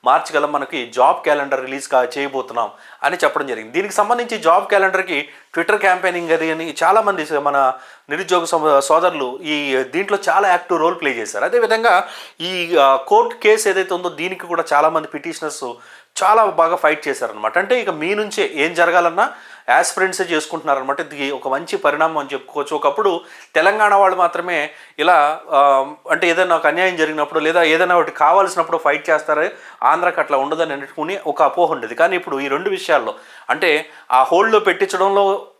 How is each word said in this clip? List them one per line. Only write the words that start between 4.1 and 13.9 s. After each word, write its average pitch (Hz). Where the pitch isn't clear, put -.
జాబ్ 165
క్యాలెండర్కి 185
Twitter 175
క్యాంపెయినింగ్ 180
అది 160
అని 160
చాలామంది 190
స-, 156
మన 143
నిరుద్యోగ 175
సమ-, 156
సోదరులు 156
ఈ 147
దీంట్లో 190
చాలా 196
యాక్టివ్ 175
రోల్ 175
ప్లే 143
చేశారు. 113
అదేవిధంగా 220
ఈ, 175
ఆ, 135
కోర్టు 220
కేసు 214
ఏదైతే 190